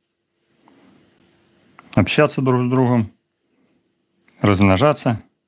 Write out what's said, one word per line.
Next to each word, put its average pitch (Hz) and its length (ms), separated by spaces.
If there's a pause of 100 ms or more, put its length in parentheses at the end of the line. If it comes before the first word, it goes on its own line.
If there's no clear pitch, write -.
(1900)
общаться 143 480
друг 123 220
с 123 60
другом, 123 420 (1300)
размножаться 101 800 (260)